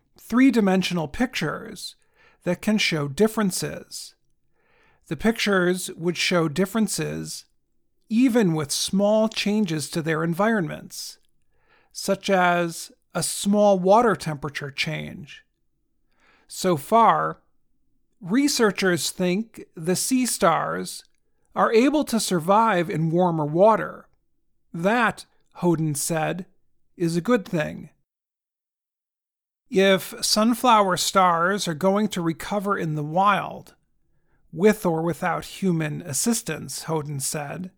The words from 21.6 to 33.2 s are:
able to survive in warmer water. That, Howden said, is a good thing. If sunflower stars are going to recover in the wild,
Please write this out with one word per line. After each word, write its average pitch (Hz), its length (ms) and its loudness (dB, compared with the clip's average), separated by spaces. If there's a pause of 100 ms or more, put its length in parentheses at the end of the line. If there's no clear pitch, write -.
able 269 320 4
to 226 160 0
survive 185 680 2
in 160 220 -2
warmer 170 340 2
water. 170 640 2 (680)
That, 202 540 0 (280)
Howden 160 420 0
said, 160 500 -4 (500)
is 170 200 0
a 175 40 2
good 233 240 0
thing. 156 460 -6 (1800)
If 190 460 2 (100)
sunflower 214 720 2
stars 180 720 2
are 170 80 -4
going 196 360 2
to 180 120 -4
recover 190 560 -2
in 156 160 -4
the 151 80 -4
wild, 170 720 0 (800)